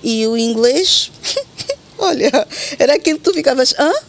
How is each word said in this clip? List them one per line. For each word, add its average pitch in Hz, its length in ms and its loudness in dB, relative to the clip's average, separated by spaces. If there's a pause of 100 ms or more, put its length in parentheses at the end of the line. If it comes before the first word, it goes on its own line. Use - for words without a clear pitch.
E 220 240 0
o 226 80 0
inglês, 233 720 0 (460)
<laughs> - 420 -12
olha, 359 320 0 (480)
era 269 180 4
aquilo 311 240 0
que - 40 -20
tu 370 100 2
ficavas, 269 460 0
"Hã? 311 140 2 (160)